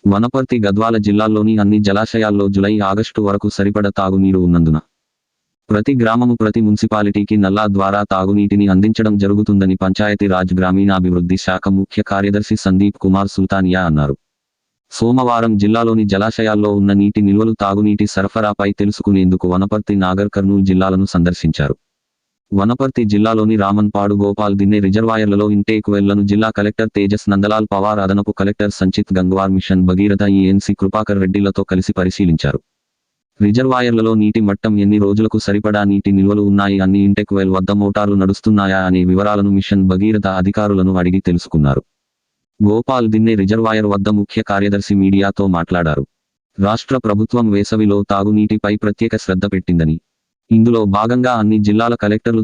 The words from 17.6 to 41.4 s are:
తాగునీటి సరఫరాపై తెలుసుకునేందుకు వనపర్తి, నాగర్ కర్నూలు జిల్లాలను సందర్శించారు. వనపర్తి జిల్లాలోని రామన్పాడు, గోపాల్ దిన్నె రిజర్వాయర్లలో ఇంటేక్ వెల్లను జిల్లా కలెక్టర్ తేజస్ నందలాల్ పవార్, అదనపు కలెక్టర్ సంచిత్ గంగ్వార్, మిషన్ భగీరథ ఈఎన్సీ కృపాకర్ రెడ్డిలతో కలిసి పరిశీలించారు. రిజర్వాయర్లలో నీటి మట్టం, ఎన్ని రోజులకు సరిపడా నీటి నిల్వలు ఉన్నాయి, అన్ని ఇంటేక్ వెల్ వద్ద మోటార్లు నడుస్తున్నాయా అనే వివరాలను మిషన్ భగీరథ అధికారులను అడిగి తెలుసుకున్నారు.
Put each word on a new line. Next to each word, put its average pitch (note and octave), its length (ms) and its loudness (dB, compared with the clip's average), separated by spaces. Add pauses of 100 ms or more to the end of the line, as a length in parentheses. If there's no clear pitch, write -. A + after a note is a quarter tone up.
తాగునీటి G#2 540 0
సరఫరాపై G2+ 520 -2 (120)
తెలుసుకునేందుకు F#2+ 760 0
వనపర్తి, G2+ 420 -2
నాగర్ F#2+ 400 -2
కర్నూలు G2 340 2
జిల్లాలను F#2+ 440 0
సందర్శించారు. E2 640 -2 (760)
వనపర్తి A#2+ 500 -2 (100)
జిల్లాలోని A2 500 2
రామన్పాడు, G2+ 600 0
గోపాల్ G2+ 360 -2
దిన్నె G2+ 260 2
రిజర్వాయర్లలో G#2 680 0
ఇంటేక్ G#2+ 360 -2
వెల్లను G2+ 400 2
జిల్లా A2 180 2 (100)
కలెక్టర్ G#2 360 -2
తేజస్ G2+ 340 -2
నందలాల్ G#2 440 0
పవార్, G#2 300 -2
అదనపు G2+ 380 0
కలెక్టర్ G2+ 360 -2
సంచిత్ F#2+ 380 -2
గంగ్వార్, F#2+ 400 0
మిషన్ F#2+ 340 0
భగీరథ G2 360 0 (100)
ఈఎన్సీ G2 460 2
కృపాకర్ G#2 420 -2
రెడ్డిలతో G2 480 -2
కలిసి F#2 260 -2
పరిశీలించారు. F2+ 640 -2 (800)
రిజర్వాయర్లలో A#2 760 2
నీటి G#2+ 340 2
మట్టం, G#2 300 -2
ఎన్ని G2+ 260 2
రోజులకు G#2+ 420 0
సరిపడా G#2 380 -2
నీటి G2+ 340 0
నిల్వలు G2+ 320 2
ఉన్నాయి, G2 300 0
అన్ని F#2+ 280 2
ఇంటేక్ G2+ 260 -2
వెల్ F#2+ 220 0
వద్ద F#2 140 -2 (100)
మోటార్లు G2+ 420 0
నడుస్తున్నాయా G2 640 0
అనే F#2 240 2
వివరాలను G2+ 400 0
మిషన్ G2 400 0
భగీరథ G2+ 380 0 (140)
అధికారులను G2 600 0
అడిగి F2+ 260 0
తెలుసుకున్నారు. D#2 540 -2 (800)